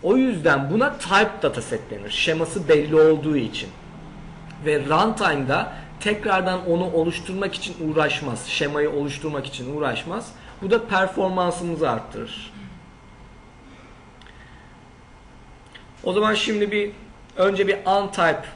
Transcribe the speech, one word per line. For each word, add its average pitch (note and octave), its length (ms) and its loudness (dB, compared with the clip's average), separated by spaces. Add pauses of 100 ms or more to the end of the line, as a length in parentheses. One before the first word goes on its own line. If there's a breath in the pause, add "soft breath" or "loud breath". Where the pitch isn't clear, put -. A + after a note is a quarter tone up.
O F#3+ 140 4
yüzden D#3 540 2
buna A#3+ 280 2
type G3+ 440 2
dataset - 480 -4
denir. G#2 200 -10
Şeması D#3+ 580 -2
belli D3+ 320 6
olduğu D#3 360 6
için. A2 320 -2 (960)
Ve D3+ 180 2
runtime'da D#3+ 880 2 (280 loud breath)
tekrardan F#3 720 0
onu F3 220 2
oluşturmak F3 640 -2
için E3 340 -6
uğraşmaz. D3 580 0
Şemayı D3 440 0
oluşturmak C#3+ 560 -4
için C3 300 -8
uğraşmaz. D3+ 560 -4 (300 loud breath)
Bu F#3+ 80 -2
da A3+ 160 2
performansımızı F3+ 1040 0
arttırır. - 640 -8 (3500 loud breath)
O F#3 80 -2
zaman G#3+ 220 2
şimdi G#3 380 0
bir, G#3 180 0 (460)
önce F#3+ 320 4
bir G3 80 2 (100)
untype F#3 580 2 (120)